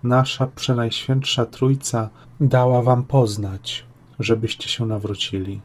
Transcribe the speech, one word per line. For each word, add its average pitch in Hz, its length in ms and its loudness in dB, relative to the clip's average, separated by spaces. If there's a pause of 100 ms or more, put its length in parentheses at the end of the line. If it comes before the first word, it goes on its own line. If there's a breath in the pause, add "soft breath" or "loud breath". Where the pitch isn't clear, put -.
nasza 131 440 2
Przenajświętsza 123 1000 -2
Trójca 127 640 -2 (300 loud breath)
dała 127 420 4
wam 123 200 4
poznać, 101 840 0 (340)
żebyście 110 500 -2
się - 180 -4
nawrócili. 101 800 -6